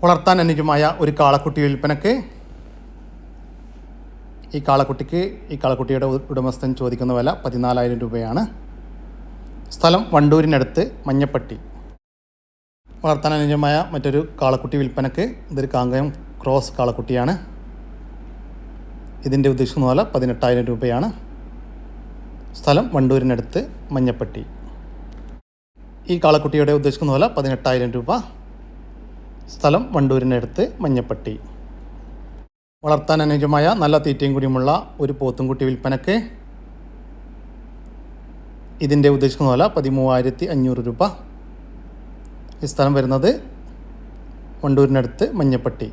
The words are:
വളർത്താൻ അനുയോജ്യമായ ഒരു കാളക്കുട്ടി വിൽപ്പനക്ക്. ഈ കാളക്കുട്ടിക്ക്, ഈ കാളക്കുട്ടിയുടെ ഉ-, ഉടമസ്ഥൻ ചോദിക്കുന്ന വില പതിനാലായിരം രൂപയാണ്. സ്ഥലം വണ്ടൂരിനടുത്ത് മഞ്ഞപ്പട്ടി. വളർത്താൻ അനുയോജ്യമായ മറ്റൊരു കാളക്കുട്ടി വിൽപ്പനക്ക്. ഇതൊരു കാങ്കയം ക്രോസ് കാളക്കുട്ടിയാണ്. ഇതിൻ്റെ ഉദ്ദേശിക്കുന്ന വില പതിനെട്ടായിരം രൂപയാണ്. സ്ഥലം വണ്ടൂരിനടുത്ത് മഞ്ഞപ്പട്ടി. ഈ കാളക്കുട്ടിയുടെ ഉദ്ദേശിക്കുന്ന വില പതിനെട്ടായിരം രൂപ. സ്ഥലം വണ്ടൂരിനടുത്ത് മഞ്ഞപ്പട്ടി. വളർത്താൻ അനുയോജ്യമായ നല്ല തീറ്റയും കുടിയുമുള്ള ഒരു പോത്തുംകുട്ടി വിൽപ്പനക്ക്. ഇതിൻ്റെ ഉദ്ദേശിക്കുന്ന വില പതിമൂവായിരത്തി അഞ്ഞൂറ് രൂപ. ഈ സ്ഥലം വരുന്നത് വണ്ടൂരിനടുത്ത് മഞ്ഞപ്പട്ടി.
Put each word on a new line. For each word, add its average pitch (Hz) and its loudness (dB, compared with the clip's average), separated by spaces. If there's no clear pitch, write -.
വളർത്താൻ 175 6
അനുയോജ്യമായ 151 4
ഒരു 147 2
കാളക്കുട്ടി 143 4
വിൽപ്പനക്ക്. 143 0
ഈ - -2
കാളക്കുട്ടിക്ക്, 143 2
ഈ - -8
കാളക്കുട്ടിയുടെ 131 0
ഉ-, 135 -2
ഉടമസ്ഥൻ 131 -2
ചോദിക്കുന്ന 123 -2
വില 123 2
പതിനാലായിരം 123 0
രൂപയാണ്. 117 -2
സ്ഥലം 180 4
വണ്ടൂരിനടുത്ത് 151 4
മഞ്ഞപ്പട്ടി. 139 -2
വളർത്താൻ 156 2
അനുയോജ്യമായ 147 4
മറ്റൊരു 143 0
കാളക്കുട്ടി 131 0
വിൽപ്പനക്ക്. 135 -2
ഇതൊരു 135 -2
കാങ്കയം 127 2
ക്രോസ് 131 0
കാളക്കുട്ടിയാണ്. 123 0
ഇതിൻ്റെ 135 4
ഉദ്ദേശിക്കുന്ന 127 2
വില 143 4
പതിനെട്ടായിരം 123 2
രൂപയാണ്. 123 0
സ്ഥലം 143 4
വണ്ടൂരിനടുത്ത് 127 2
മഞ്ഞപ്പട്ടി. 120 -2
ഈ 180 0
കാളക്കുട്ടിയുടെ 151 4
ഉദ്ദേശിക്കുന്ന 143 0
വില 160 6
പതിനെട്ടായിരം 127 0
രൂപ. 117 -4
സ്ഥലം 156 4
വണ്ടൂരിനടുത്ത് 131 2
മഞ്ഞപ്പട്ടി. 127 -2
വളർത്താൻ 151 4
അനുയോജ്യമായ 147 4
നല്ല 151 4
തീറ്റയും 139 2
കുടിയുമുള്ള 131 2
ഒരു 139 0
പോത്തുംകുട്ടി 131 -2
വിൽപ്പനക്ക്. 135 -2
ഇതിൻ്റെ 143 8
ഉദ്ദേശിക്കുന്ന 135 2
വില 151 6
പതിമൂവായിരത്തി 131 2
അഞ്ഞൂറ് 127 0
രൂപ. 117 -2
ഈ 143 -4
സ്ഥലം 143 4
വരുന്നത് 135 4
വണ്ടൂരിനടുത്ത് 135 4
മഞ്ഞപ്പട്ടി. 127 0